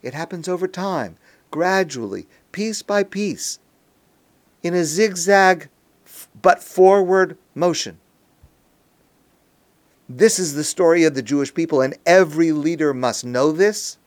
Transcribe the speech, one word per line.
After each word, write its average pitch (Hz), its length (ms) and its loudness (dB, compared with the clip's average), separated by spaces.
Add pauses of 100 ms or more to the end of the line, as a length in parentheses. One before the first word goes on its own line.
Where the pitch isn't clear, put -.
It 127 120 -12
happens 170 340 -10
over 180 180 -4
time, 175 500 -6 (340)
gradually, 147 760 -4 (260)
piece 214 300 -8
by 202 220 -2
piece, 196 540 -8 (1040)
in 175 120 -4
a 175 100 0
zigzag 185 840 2 (360)
f-, - 240 -20 (120)
but - 220 2
forward 185 760 2 (160)
motion. 143 440 -4 (2000)
This 185 300 2
is 160 160 -4
the 147 100 -4
story 170 400 2
of 151 100 2
the 135 80 -4
Jewish 139 300 -4
people, 160 280 -2
and 135 160 -2 (100)
every 165 460 4
leader 151 420 -2
must 123 300 -4
know 127 280 0
this. 202 540 -2